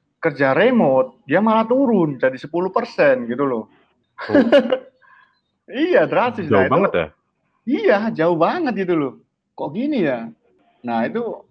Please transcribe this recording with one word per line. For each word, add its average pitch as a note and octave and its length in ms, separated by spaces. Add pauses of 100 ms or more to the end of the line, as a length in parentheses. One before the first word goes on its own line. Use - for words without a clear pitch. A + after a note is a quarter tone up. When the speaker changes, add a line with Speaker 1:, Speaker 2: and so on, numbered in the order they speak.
(180)
Speaker 1:
kerja C#3 320
remote, D#3 720
dia D3+ 160
malah A3 240
turun A3+ 560
jadi C3 160
sepuluh E3+ 400
persen B2+ 560
gitu C3+ 160
loh. A#2 180 (640)
Speaker 2:
Oh. - 80
Speaker 1:
<laughs> C4 640 (720)
Iya, A#3+ 400
drastis. F#3+ 400
Speaker 2:
Jauh G#2 80
Speaker 1:
Nah, F#2+ 80
itu F#2+ 80
Speaker 2:
banget F#3 240
ya? D#2+ 100 (640)
Speaker 1:
Iya, D4 300 (180)
jauh E3 240
banget B3+ 320
gitu F#3 240
loh. C#3 160 (400)
Kok D3 240
gini C4+ 240
ya? A#2+ 320 (480)
Nah, A#2 240
itu F#3+ 460